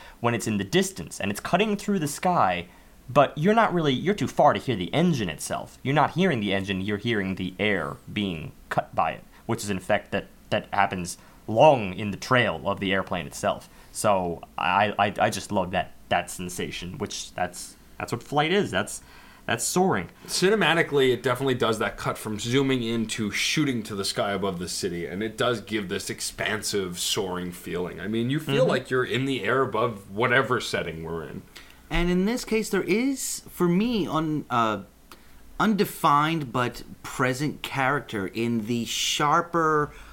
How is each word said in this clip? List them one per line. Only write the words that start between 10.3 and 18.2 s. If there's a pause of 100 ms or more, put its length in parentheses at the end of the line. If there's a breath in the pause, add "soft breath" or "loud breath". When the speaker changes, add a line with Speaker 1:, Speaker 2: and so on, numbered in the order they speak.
Speaker 1:
that
happens (300 loud breath)
long
in
the
trail
of
the
airplane
itself. (240 loud breath)
So (160)
I,
I,
I
just
love
that, (160)
that
sensation,
which
that's, (220)
that's
what